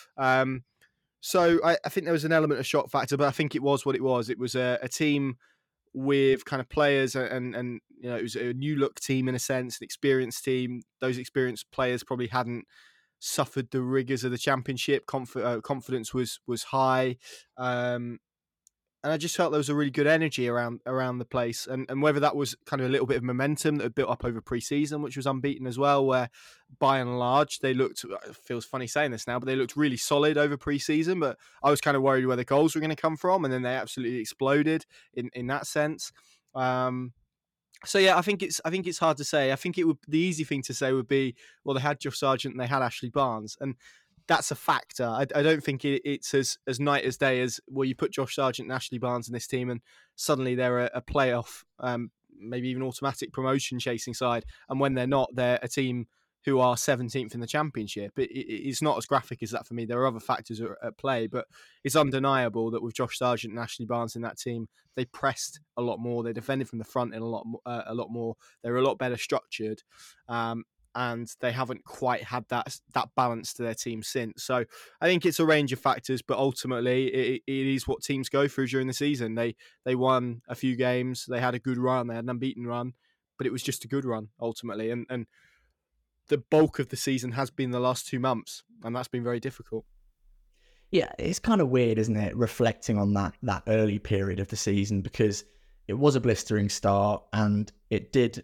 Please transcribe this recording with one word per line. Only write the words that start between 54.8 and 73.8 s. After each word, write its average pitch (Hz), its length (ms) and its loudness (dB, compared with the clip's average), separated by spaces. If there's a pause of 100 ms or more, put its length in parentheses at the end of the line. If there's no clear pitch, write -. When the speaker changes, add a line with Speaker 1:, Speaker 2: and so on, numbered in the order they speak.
Speaker 1:
they're 127 140 0
not, 135 260 2
they're 123 280 2
a 123 60 -8
team 123 380 -2 (380)
who 135 160 4
are 123 160 6
seventeenth 123 580 -2
in 120 60 -6
the 117 60 -6
Championship. 110 720 -4
It, 131 120 0
it, 131 180 -8
it's 117 320 -6
not 151 180 2
as 113 60 -6
graphic - 380 -2
as 107 80 -8
that - 160 -6
for - 80 -12
me. 117 100 -4
There 120 160 -2
are 131 60 4
other 117 140 -2
factors 113 400 -6
at, 113 80 -6 (120)
at 113 160 -8
play, 123 300 -2
but 117 220 -8 (340)
it's 147 140 -2
undeniable 131 720 2
that 113 140 -4
with 113 100 -8
Josh - 240 -4
Sargent 117 340 -2
and 117 80 -8
Ashley 117 240 -8
Barnes 117 300 -4
in 117 80 -8
that 117 160 -8
team, 117 300 -8 (260)
they 127 120 -4
pressed - 520 -4 (180)
a 120 60 -2
lot 117 160 -2
more. 120 240 -4
They 113 100 -4
defended 123 360 -4
from 117 100 -10
the 110 60 -8
front 117 300 -4
in 113 60 -10
a 117 60 -6
lot 117 200 -6
mo-, 113 200 -10
uh, 120 200 -6
a 113 80 -8
lot 117 160 -6
more. 113 260 -6 (260)
They're 120 140 -2
a 127 60 2
lot 131 140 2
better 123 200 -2
structured. - 640 -4 (460)
Um, 117 340 -4 (340)
and 120 320 -4 (120)
they 123 120 0
haven't 123 320 -4
quite - 400 -2
had 123 240 -6
that, 123 280 -4 (180)
that - 200 -2
balance 117 380 0
to - 100 -8
their 113 120 -2
team 113 280 -6